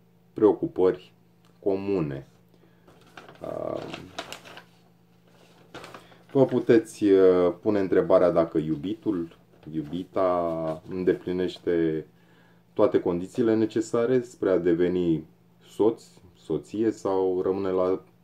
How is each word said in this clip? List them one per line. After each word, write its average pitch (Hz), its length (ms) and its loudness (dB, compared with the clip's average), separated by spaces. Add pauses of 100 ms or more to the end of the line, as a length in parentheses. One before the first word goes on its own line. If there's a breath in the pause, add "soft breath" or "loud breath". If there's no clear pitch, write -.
(320)
preocupări - 800 2 (480)
comune. 95 640 -4 (1160 soft breath)
Um, 50 380 -8 (2500 loud breath)
vă 139 120 6
puteți, 120 600 2
uh, 92 560 6
pune 104 180 -2
întrebarea 90 520 4
dacă 82 280 0
iubitul, 82 800 -6 (360)
iubita 82 1160 -4
îndeplinește 87 1160 -2 (640 soft breath)
toate 104 280 2
condițiile 92 540 -2
necesare 117 680 0
spre 98 300 -4
a 90 80 4
deveni 85 680 0 (420)
soț, - 380 -2 (320)
soție 104 540 -4
sau 95 520 -2
rămâne 95 280 -2
la 92 320 0 (200)